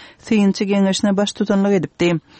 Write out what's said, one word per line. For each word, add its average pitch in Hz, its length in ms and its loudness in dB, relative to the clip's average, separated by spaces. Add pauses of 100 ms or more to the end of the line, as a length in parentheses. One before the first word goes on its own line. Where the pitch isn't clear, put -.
(260)
syýynçy 202 380 0
geňeşine 196 520 0
baş 202 160 -2
tutanlyk 202 400 0
edipdi. 175 400 0 (280)